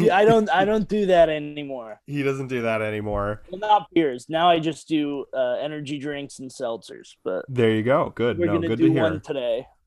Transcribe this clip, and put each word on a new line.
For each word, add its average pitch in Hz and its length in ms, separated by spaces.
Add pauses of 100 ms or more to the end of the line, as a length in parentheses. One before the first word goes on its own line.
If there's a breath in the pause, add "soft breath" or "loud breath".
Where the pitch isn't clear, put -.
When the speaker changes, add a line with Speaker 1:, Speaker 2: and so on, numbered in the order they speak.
Speaker 1:
do, 220 60
I 196 120
don't, 220 260
I 180 140
don't 208 240
do 208 200
that 170 200
anymore. 147 760
Speaker 2:
<laughs> - 40
He 143 160
doesn't 135 240
do 127 140
that 113 200
anymore. 104 680
Speaker 1:
Well, 180 100
not 208 340
beers. 143 360
Now 165 200
I 170 100
just 156 280
do, 143 380 (100)
uh, 123 240
energy 147 400
drinks 143 400
and 135 100
seltzers, - 680 (100)
but 90 240
Speaker 2:
There 120 220
you 110 120
go. 135 320
Good. 117 220
Speaker 1:
we're 175 80
Speaker 2:
No, 160 80
Speaker 1:
gonna - 160
Speaker 2:
good - 80
Speaker 1:
do - 100
Speaker 2:
to - 60
hear. - 100
Speaker 1:
one - 160
today. 127 480 (180)